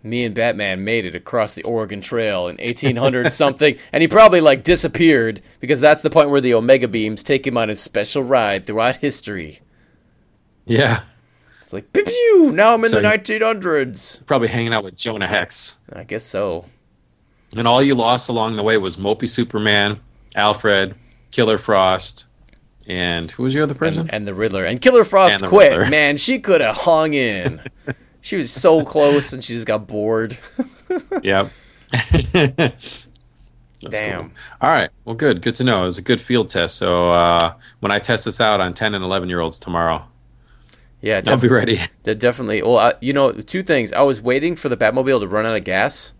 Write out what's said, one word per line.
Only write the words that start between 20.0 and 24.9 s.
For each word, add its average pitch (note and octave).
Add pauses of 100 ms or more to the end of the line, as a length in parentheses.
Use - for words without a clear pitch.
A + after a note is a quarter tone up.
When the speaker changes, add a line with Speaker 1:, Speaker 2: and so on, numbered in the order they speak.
Speaker 2:
Alfred, G2+ (360)
Killer A2
Frost, F#2+ (600)
and F2
who B2
was C3
your D3+
other C#3+
person? D#3+
Speaker 1:
And, D#3+
and G#2
the G2
Riddler. F#2+
And A#2
Killer B3